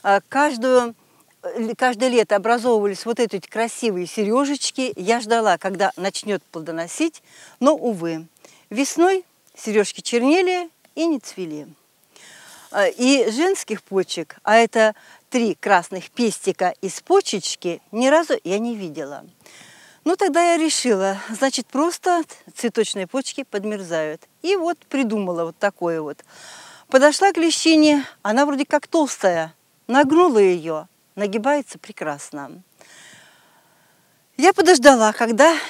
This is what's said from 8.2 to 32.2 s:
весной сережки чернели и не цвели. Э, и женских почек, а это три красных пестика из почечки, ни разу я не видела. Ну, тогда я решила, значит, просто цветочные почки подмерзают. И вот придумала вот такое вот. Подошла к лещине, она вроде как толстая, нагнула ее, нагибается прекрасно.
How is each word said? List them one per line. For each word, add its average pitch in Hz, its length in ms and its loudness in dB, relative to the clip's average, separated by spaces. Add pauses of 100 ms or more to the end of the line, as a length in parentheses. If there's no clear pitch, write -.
весной 339 540 0 (300)
сережки 208 460 -2
чернели 349 680 0 (240)
и 311 120 -4
не 311 140 0
цвели. 156 460 -12 (1040)
Э, 190 180 0
и 262 400 2
женских 269 520 -2
почек, 180 640 -6
а 214 120 4
это 220 380 4 (360)
три 233 300 0
красных 185 500 0
пестика 196 720 -2
из - 200 -8
почечки, 196 800 -2 (100)
ни 240 160 0
разу 311 260 2 (100)
я 190 140 -2
не 233 180 -6
видела. 151 480 -12 (800)
Ну, 349 120 0
тогда 339 260 2 (120)
я 339 40 2
решила, 196 600 -2 (120)
значит, 254 360 -4
просто 339 560 -2 (340)
цветочные 202 500 -4
почки 269 380 -8
подмерзают. 180 800 -6 (200)
И 370 140 0
вот 339 220 -4 (100)
придумала 202 580 -2
вот 170 120 -10
такое 170 420 -2
вот. 147 180 -10 (680)
Подошла 294 440 4
к 339 60 -6
лещине, 302 680 4 (180)
она 240 240 0
вроде 285 200 -4
как 294 220 -2
толстая, 180 680 -2 (340)
нагнула 285 500 4
ее, 170 480 2 (300)
нагибается 214 640 -4
прекрасно. 151 840 -12 (1700)